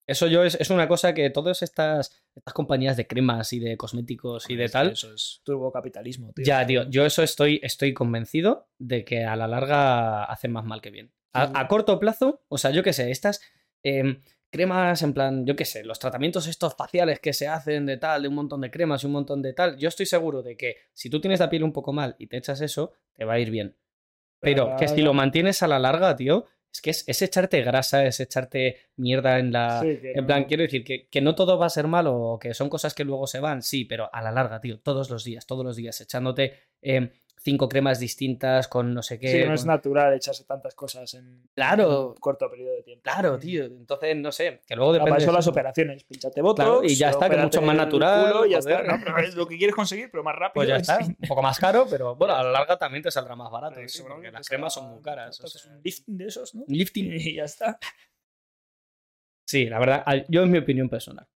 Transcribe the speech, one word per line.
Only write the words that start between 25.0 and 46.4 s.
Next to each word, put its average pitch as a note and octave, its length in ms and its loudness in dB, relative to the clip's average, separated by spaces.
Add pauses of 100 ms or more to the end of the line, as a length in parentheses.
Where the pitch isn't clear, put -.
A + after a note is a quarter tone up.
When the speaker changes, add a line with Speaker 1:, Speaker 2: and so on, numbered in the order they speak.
Speaker 1:
lo C#3 60 4
mantienes E3 480 2
a F3 40 2
la C#3+ 120 4
larga, D#3 360 4
tío, C#3 300 0 (280)
es - 100 -12
que D#3 80 -2
es, - 180 -4
es C#3 140 -2
echarte F#3 400 2
grasa, C3 420 2
es C3 160 0
echarte B2+ 560 -2 (200)
mierda B2+ 420 2
en B2+ 120 0
la A#2 300 0
Speaker 2:
Sí, D#3 180 0
que - 140 -10
Speaker 1:
en C3+ 140 -2
plan, C#3 160 4
Speaker 2:
no. C#3 40 -2
Speaker 1:
quiero D3+ 160 0
decir B2 220 -2
que, - 240 -10
que C#3 140 0
no D#3 120 4
todo F#3 240 6
va E3+ 80 4
a D#3+ 40 2
ser D3+ 160 -2
malo E3 280 2
o A#2 240 -2
que A#2+ 160 -8
son C#3+ 140 -2
cosas D3+ 260 -4
que D3 100 -4
luego C3+ 220 -4
se C3+ 140 -6
van, C#3+ 220 -2
sí, C3 240 -4
pero A2+ 280 -8
a A2+ 80 -8
la A2 80 -4
larga, A2+ 300 0
tío, A#2 180 -8
todos C#3 320 -4
los A2+ 140 -8
días, A#2 220 -12
todos C3 180 -6
los A#2+ 120 -6
días A#2 260 -10
echándote, B2+ 520 -2 (280)
em, C3 280 0 (280)
cinco C#3 300 0
cremas C3 320 0
distintas C3 640 -2
con A#2+ 260 -2
no A#2+ 120 -6
sé A#2 160 -10
qué, C3 80 -4
Speaker 2:
Sí, C3 100 4
que D#3+ 80 4
no D#3 80 0
es D3 60 0
Speaker 1:
con D#3+ 80 -2
Speaker 2:
natural C#3+ 460 4
echarse C3+ 300 -6
tantas C#3 300 -8
cosas B2+ 400 -14
en B2 280 -20 (120)
Speaker 1:
Claro. C#3+ 540 4
Speaker 2:
un A#2 80 -12
corto C3+ 340 -2
periodo B2+ 240 -8
de A#2+ 80 -8
tiempo. A#2+ 220 -20
Speaker 1:
Claro, D3 320 0
Speaker 2:
Mm. - 40 -8
Speaker 1:
tío. D#3 260 -6
Entonces, C#3 500 -4
no D3 160 -6
sé, D#3+ 340 -4
que - 80 -10
luego C3+ 180 4
Speaker 2:
No, E3 60 6
para D3+ 60 4
Speaker 1:
depende D3+ 180 4
Speaker 2:
eso D#3+ 100 4
Speaker 1:
de F3 60 4
Speaker 2:
las E3 80 4
operaciones, C#3 580 0
pínchate C3 360 -8